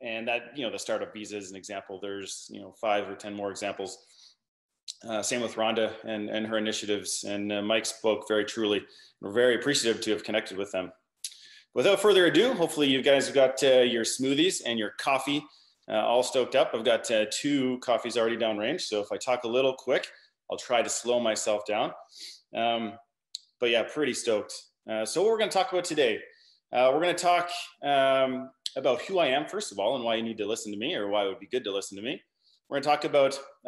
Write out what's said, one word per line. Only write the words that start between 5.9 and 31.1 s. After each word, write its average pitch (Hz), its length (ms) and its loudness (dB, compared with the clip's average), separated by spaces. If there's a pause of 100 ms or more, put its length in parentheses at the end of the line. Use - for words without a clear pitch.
and, 107 260 -6
and 110 160 -4
her 110 120 -2
initiatives. 104 680 -4
And, 101 300 -6
uh, 104 80 -2
Mike 110 240 0
spoke - 420 -2
very 107 160 2
truly. 104 380 0 (400)
We're 98 100 -8
very 120 240 4
appreciative 117 460 0
to 110 100 -2
have 104 140 -2
connected 107 320 -4
with 98 160 -6
them. 92 180 -4 (840)
Without 196 280 4
further 190 240 6
ado, 262 280 6
hopefully 156 360 2
you 131 120 4
guys 135 260 4
have 123 80 -2
got, 131 280 4
uh, 131 160 8
your 117 240 4
smoothies 139 640 0
and 117 120 -2
your 104 220 -4
coffee, 143 420 0 (460)
uh, - 60 -4
all 113 300 4
stoked 123 320 0
up. 143 180 4
I've 113 100 -4
got, 113 280 2
uh, 107 200 2
two 131 480 0
coffees 117 380 0
already 113 180 2
downrange, 110 460 -2
so 107 180 -2
if 101 120 -4
I 101 60 -4
talk 123 280 -2
a - 20 -4
little 127 260 2
quick, - 340 -2 (440)
I'll 95 60 -6
try 120 240 0
to 104 80 -2
slow 120 300 0
myself 110 480 0
down. 120 240 -2 (640)
Um, 113 380 -2 (640)
but 120 100 2
yeah, 117 140 4
pretty 139 320 -2
stoked. 107 380 -2 (360)
Uh, 110 160 -2
so 156 160 -2
what 208 80 4
we're 226 80 2
gonna 208 140 0
talk 185 200 0
about 180 140 0
today, 139 340 2 (540)
uh, 127 180 6
we're 151 100 2
gonna 175 120 2
talk, 175 380 2 (320)
um, 135 680 2 (260)
about 123 280 0
who 190 160 -2
I 160 80 4
am, 139 200 0
first 202 240 -8
of 98 60 -12
all, 117 180 0
and 120 80 -4
why 117 120 0
you 113 80 -2
need 113 140 -6
to 104 100 -4
listen 110 240 -4
to 104 60 -8
me, 139 180 -4
or 104 120 -4
why 101 160 2